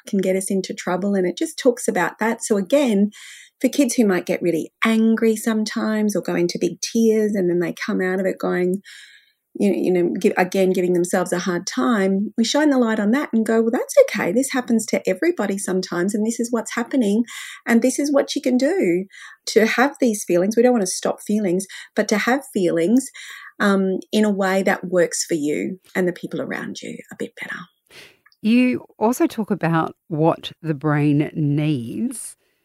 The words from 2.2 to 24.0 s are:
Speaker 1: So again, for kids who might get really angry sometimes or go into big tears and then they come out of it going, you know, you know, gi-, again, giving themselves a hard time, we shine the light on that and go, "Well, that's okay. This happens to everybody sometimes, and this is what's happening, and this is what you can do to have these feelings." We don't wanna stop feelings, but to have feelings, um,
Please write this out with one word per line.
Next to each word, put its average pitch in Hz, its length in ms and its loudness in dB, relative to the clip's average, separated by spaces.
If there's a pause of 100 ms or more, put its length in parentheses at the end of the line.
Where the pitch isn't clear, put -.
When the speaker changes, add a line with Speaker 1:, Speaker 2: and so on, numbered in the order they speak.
Speaker 1:
So - 140 0
again, 208 540 2 (500)
for 262 80 2
kids 254 260 2
who 233 120 4
might 190 180 2
get - 160 -2
really 165 320 -2 (120)
angry 226 520 2
sometimes 214 800 -2
or 170 60 -2
go 175 120 -4
into 175 240 0
big 175 220 -2
tears 220 540 2
and 185 160 2
then 175 80 0
they 170 160 -2
come 196 260 -4
out 185 200 0
of 214 60 -2
it - 120 -4
going, 180 420 -2 (800)
you 202 120 2
know, - 60 0
you - 160 0
know, 175 260 0
gi-, 190 200 2
again, 185 320 0
giving 180 220 0
themselves 180 400 0
a 175 80 -2
hard 175 260 -4
time, 208 720 0
we 226 60 2
shine 294 260 2
the 262 80 4
light 220 220 0
on 202 100 2
that 277 220 0
and 226 120 2
go, 226 160 2
"Well, 226 120 0
that's 427 300 -4
okay. 196 280 2
This 247 220 0
happens 233 340 0
to - 220 -2
everybody 202 500 0
sometimes, 185 560 -2
and 214 100 0
this 226 140 -2
is 240 140 -2
what's 226 220 -4
happening, 233 500 0 (420)
and 233 160 4
this 254 160 2
is 294 140 0
what 277 240 0
you 285 60 -4
can 254 140 2
do 240 500 2 (400)
to 214 200 4
have 262 340 0
these 220 240 0
feelings." 180 320 2
We 233 60 4
don't 247 100 6
wanna 214 140 2
stop - 360 -6
feelings, 202 440 -2 (300)
but 214 120 0
to 214 100 2
have 254 340 0
feelings, 175 580 2 (480)
um, 196 400 2 (140)